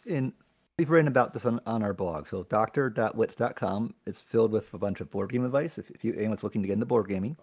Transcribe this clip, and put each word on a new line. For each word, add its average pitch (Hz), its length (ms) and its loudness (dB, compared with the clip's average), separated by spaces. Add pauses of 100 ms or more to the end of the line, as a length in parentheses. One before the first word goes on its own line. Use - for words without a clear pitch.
in, 139 260 -2 (460)
we've 156 120 2
written 160 180 6
about 127 240 4
this 120 120 -6
on, 120 220 0
on 113 160 0
our 104 100 0
blog. 85 340 -4
So 92 180 -6
doctor 117 440 2
dot 110 260 0
wits 113 200 0
dot - 220 -2
com, 104 380 -2 (120)
it's 101 160 -8
filled 113 300 4
with 107 200 -2
a - 60 -12
bunch 98 220 -2
of - 100 -10
board 98 220 -4
game 123 120 0
advice 139 340 -2
if, - 120 -12
if - 140 -14
you, 113 100 0
anyone's 107 280 -2
looking 107 200 -2
to 95 60 -2
get 98 60 0
into 110 120 0
board 110 220 2
gaming. 98 340 -4